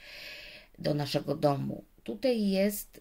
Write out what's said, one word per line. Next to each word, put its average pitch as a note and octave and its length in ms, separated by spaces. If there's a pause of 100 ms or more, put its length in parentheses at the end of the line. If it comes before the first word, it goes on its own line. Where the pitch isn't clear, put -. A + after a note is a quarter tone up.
(800)
do D#3+ 140
naszego D3 420
domu. C3+ 480 (200)
Tutaj A3+ 460
jest G3 520